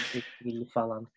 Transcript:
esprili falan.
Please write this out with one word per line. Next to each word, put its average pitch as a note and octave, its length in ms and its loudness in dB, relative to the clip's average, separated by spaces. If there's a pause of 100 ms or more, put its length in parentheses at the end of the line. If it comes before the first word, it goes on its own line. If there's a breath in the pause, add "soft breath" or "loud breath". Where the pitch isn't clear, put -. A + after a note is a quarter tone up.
(140)
esprili A#2+ 540 -2
falan. A2+ 380 2 (100)